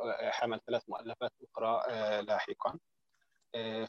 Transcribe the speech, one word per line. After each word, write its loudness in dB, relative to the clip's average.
آه، 0
حمل 0
ثلاث 2
مؤلفات -4
أخرى، 2
آه، 2
لاحقا. 0
آه، -2